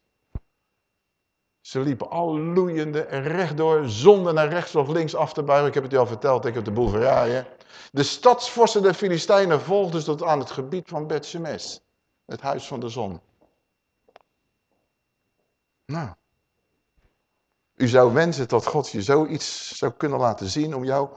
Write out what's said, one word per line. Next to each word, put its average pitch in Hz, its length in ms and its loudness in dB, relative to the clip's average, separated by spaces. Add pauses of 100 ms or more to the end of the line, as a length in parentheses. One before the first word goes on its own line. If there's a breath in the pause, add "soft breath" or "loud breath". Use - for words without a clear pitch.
(1600)
Ze - 200 -6
liepen 139 300 -4
al 165 280 -4
loeiende 160 640 -2
en 143 200 -6
rechtdoor, 156 640 0
zonder 175 440 4
naar 156 160 2
rechts 170 260 -6
of 139 140 0
links 160 260 -2
af 160 180 -2
te 156 100 -4
buigen. 143 260 4
Ik 120 60 -2
heb 143 80 0
het 131 100 -8
u 139 40 2
al 123 100 4
verteld, 120 380 0
ik 117 100 -2
heb 117 100 -6
de 104 80 -4
boel 117 160 0
verraaien. 123 580 2 (460 loud breath)
De 139 100 0
stadsvorsten 233 800 4
der 190 120 4
Filistijnen 180 640 2
volgden 170 400 0
ze 151 60 -8
tot 156 160 -4
aan 156 160 2
het 127 120 -8
gebied 143 380 -8
van 151 180 -8
Bet-Shemesh, 156 680 -8 (500)
het 123 140 -12
huis 135 260 -6
van 131 140 -10
de 123 80 -8
zon. 104 320 -8 (2750)
Nou, 147 220 -8 (1700)
u 127 140 2
zou 123 240 8
wensen 143 360 0
dat 117 180 0
God 147 220 -2
je 107 140 -6
zoiets 143 760 -2
zou 131 160 -2
kunnen 139 260 -4
laten 113 280 -2
zien 151 280 -4
om 127 100 -6
jou 135 320 -2